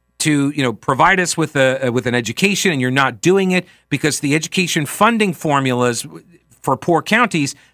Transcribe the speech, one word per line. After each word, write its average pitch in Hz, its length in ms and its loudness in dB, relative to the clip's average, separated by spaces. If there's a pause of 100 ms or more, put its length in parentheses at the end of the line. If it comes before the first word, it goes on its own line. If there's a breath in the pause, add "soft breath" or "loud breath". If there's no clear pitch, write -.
(180)
to, 143 320 0
you 147 120 -4
know, 120 100 0
provide 156 460 2
us 175 180 -2
with 156 200 -2
a, 131 340 2
with 120 160 -2
an 120 80 -2
education, 180 580 0
and 135 80 -2
you're 127 100 0
not 131 320 0
doing 185 300 2
it 180 120 0 (240 soft breath)
because 147 320 -2
the 143 140 0
education 160 500 -2
funding 214 480 0
formulas 127 760 0 (440)
for - 260 -2
poor 165 240 0
counties, 196 540 0 (200 soft breath)